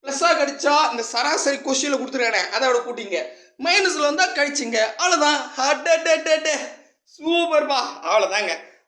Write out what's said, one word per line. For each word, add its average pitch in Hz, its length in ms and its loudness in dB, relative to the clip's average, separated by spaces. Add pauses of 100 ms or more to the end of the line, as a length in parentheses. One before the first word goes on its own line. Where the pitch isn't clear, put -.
பிளஸ்ஸா 277 280 0
கிடைச்சா 285 600 2
இந்த 233 120 -6
சராசரி 277 540 0
கொஸ்டின்ல 269 420 -2
கொடுத்துருக்கானே, 233 420 0 (180)
அதோட 254 280 2
கூட்டிங்க. 208 360 -6 (420)
மைனஸ்ல 359 360 2
வந்தா 302 280 2
கழிச்சிங்க. 277 680 -2
அவ்வளவுதான். 302 600 2
அடடடடே. 311 1000 0 (640)
சூப்பர்ப்பா. 311 600 0 (240)
அவ்வளவுதாங்க. 190 480 0 (380)